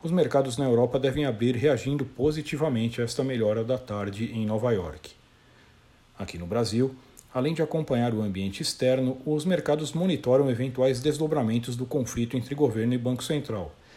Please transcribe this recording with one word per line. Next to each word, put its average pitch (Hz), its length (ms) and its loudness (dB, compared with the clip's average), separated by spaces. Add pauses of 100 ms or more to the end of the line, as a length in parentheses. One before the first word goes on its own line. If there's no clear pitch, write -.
os 165 100 -2
mercados 135 460 4
na 139 80 2
Europa 123 320 4
devem 135 260 0
abrir 120 320 0
reagindo 139 480 2
positivamente 143 960 0
a 120 40 2
esta 131 200 -2
melhora 113 400 0
da 127 140 0
tarde 101 480 -4
em 113 180 -4
Nova 107 280 0
York. 82 400 -4 (1040)
Aqui 95 180 -10
no 87 80 -8
Brasil, 117 500 0 (380)
além 139 220 0
de 160 80 0
acompanhar 131 500 0
o 107 80 -2
ambiente 98 420 -4
externo, 131 600 0
os 151 220 -2
mercados 151 480 0
monitoram 139 560 4
eventuais 127 500 0
desdobramentos 131 760 0
do 127 100 -4
conflito 123 500 -2
entre 123 180 -4
governo 120 380 2
e 127 60 0
Banco 120 260 -2
Central, 120 500 -4 (220)